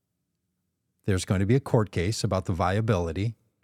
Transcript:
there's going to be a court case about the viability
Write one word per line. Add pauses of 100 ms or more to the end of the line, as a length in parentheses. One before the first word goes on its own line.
(1040)
there's
going
to
be
a
court
case
about
the
viability (280)